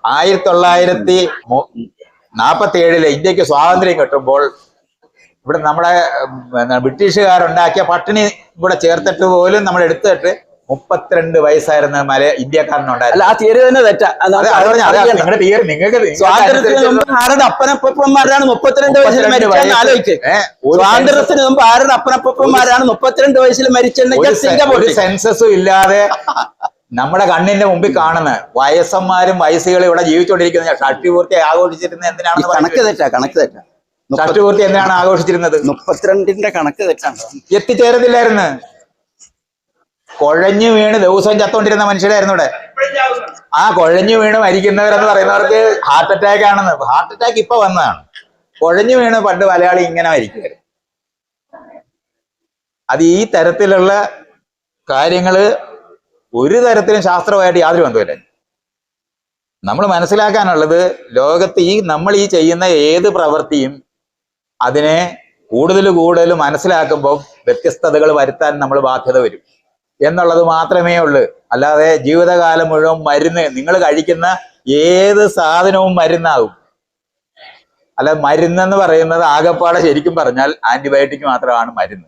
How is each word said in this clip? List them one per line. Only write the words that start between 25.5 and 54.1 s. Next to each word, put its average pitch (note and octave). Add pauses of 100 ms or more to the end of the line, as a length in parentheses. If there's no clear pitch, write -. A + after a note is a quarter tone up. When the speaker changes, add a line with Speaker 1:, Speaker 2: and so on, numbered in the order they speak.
Speaker 1:
ഇല്ലാതെ F#3+ (840)
നമ്മുടെ D#3
കണ്ണിന്റെ G3
മുമ്പിൽ F#3
കാണുന്ന D#3+ (160)
വയസ്സന്മാരും F3+
വയസ്സുകളും F3
ഇവിടെ E3+
ജീവിച്ചുകൊണ്ടിരിക്കുന്ന E3+
ഷഷ്ടിപൂർത്തി F3
ആഘോഷിച്ചിരുന്നത് E3+
Speaker 2:
ഈ -
Speaker 1:
എന്തിനാണെന്ന് F3
Speaker 2:
കണക്ക് D#3+
Speaker 1:
പറയുന്നത്? G3+
Speaker 2:
തെറ്റാ, B2+
കണക്ക് C3+
തെറ്റാ. A2+ (520)
മുപ്പത്തി- D#3
Speaker 1:
ഷഷ്ടിപൂർത്തി G3+
എന്തിനാണ് F#3+
ആഘോഷിച്ചിരുന്നത്? E3+
Speaker 2:
മുപ്പത്തിരണ്ടിന്റെ G3
കണക്ക് E3+
തെറ്റാണ്. D#3 (380)
Speaker 1:
എത്തിച്ചേരത്തില്ലായിരുന്നു. A#3 (1500)
കുഴഞ്ഞു F#3+
വീണ് G#3+
ദിവസവും G3
ചത്തോണ്ടിരുന്ന G#3+
മനുഷ്യരായിരുന്നു G3
ഇവിടെ. D#3+ (1040)
ആ G3
കുഴഞ്ഞു F#3+
വീണ് G#3+
മരിക്കുന്നവരെന്ന് G3+
പറയുന്നവർക്ക് G#3
ഹാർട്ട് E3
അറ്റാക്ക് G3+
ആണെന്ന്. G3+
ഹാർട്ട് C#3+
അറ്റാക്ക് A3+
ഇപ്പൊ A3+
വന്നതാണ്. C#3+ (600)
കുഴഞ്ഞു G#3
വീണ് A3+
പണ്ട് G3
മലയാളി F3+
ഇങ്ങനെ E3
മരിക്കുമായിരുന്നു. A2 (2250)
അത് C#3+
ഈ F3+
തരത്തിലുള്ള F#3+ (800)